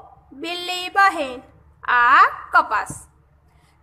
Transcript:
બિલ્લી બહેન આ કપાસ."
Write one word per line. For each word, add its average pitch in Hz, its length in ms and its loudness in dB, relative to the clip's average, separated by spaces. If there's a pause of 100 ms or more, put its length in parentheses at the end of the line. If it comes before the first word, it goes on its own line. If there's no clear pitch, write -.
(340)
બિલ્લી 349 560 -10
બહેન 320 520 0 (420)
આ 247 420 4 (280)
કપાસ." 214 540 -2 (760)